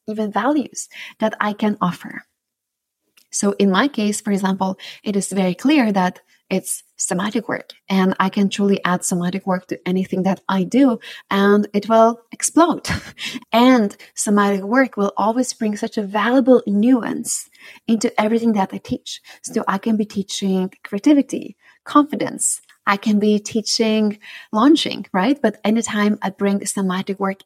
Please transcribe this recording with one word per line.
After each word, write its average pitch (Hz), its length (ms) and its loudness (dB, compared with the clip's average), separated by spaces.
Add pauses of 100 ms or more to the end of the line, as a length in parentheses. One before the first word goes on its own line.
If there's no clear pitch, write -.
even 214 240 -4
values 254 580 -2 (300)
that 220 200 -2
I 214 140 -2
can 208 280 -2
offer. - 420 -6 (1080)
So 202 220 0
in 202 160 2
my 196 180 2
case, 208 340 -2
for 208 100 -4
example, 190 480 -2 (240)
it 202 120 -2
is 190 140 -2
very 185 240 0
clear 254 380 2
that 180 300 0 (260)
it's - 360 -4 (120)
somatic 208 540 -4
work, - 240 -8 (160)
and 190 300 2
I 190 100 0
can 196 200 0
truly 196 360 0
add 175 180 -2
somatic 180 440 -4
work 185 200 -4
to - 200 -10
anything 185 360 -2
that 190 240 -2
I 190 160 0
do, 233 360 2 (320)
and 202 420 4
it 202 160 -2
will 226 320 4 (100)
explode. - 560 0 (320)
<laughs> - 320 -12
And 233 460 4 (160)
somatic 202 480 2
work 233 340 0
will 202 220 0
always 226 360 0
bring 214 220 -4
such 220 220 -8
a 214 60 -2
valuable 233 640 4
nuance 220 840 0 (380)
into 226 340 0
everything 226 320 2
that 190 200 0
I 196 40 -8
teach. - 440 -10 (200)
So - 260 -6
I 196 120 -2
can 220 180 -2
be 214 80 -2
teaching 190 640 -4 (120)
creativity, 269 720 0 (260)
confidence. - 800 -2 (240)
I 202 120 0
can 208 200 2
be 208 220 2
teaching 214 800 -2 (320)
launching, 240 600 2
right? 214 300 0
But 214 220 0
anytime 208 580 0
I 196 80 -4
bring 202 380 -2
somatic 190 520 -4
work 196 260 -4